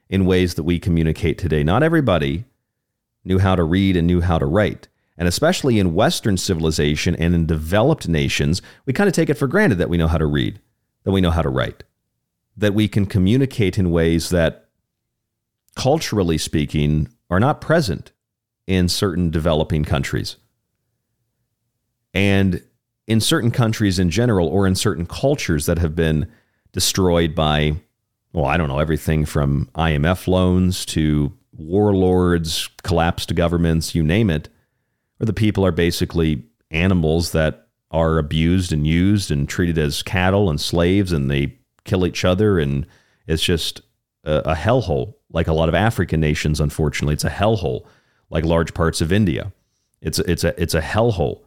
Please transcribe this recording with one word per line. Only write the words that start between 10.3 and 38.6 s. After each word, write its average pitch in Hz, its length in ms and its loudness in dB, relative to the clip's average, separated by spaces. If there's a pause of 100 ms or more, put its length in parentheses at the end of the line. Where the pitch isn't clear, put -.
that 101 80 -2
we 95 80 2
know 87 100 2
how 82 120 0
to 71 60 -2
write, 64 360 -4 (720)
that 101 180 0
we 107 140 2
can 101 180 0
communicate 104 720 0
in 90 120 2
ways 82 400 2
that, 82 380 0 (1080)
culturally 104 640 0
speaking, 76 680 0 (220)
are 90 100 2
not 143 200 0
present 127 520 -2 (540)
in 90 220 2
certain 90 420 0
developing 78 540 0
countries. - 520 -4 (1800)
And 98 500 2 (440)
in 110 140 2
certain 117 300 0
countries 110 480 0
in 92 100 2
general, 95 400 2
or 95 180 0
in 92 80 2
certain 87 300 -2
cultures 90 640 -2
that 85 120 0
have 82 160 -2
been 80 320 0 (460)
destroyed 85 640 0
by, 76 420 0 (560)
well, 78 140 -2
I 73 100 0
don't 80 120 0
know, 67 100 -4
everything 78 480 0
from 71 480 -2
I 80 180 0
M 73 120 0
F 92 220 0
loans 92 600 2
to 76 460 0 (200)
warlords, 90 1160 0 (140)
collapsed 85 520 -2
governments, 85 600 0
you 85 80 0
name 95 280 2
it, 76 180 -4 (720)
where - 80 -4
the 107 60 -2
people 98 340 0
are 90 60 2
basically 82 720 -2 (240)
animals 82 640 0
that 78 360 -2 (220)
are 80 280 0
abused 82 540 0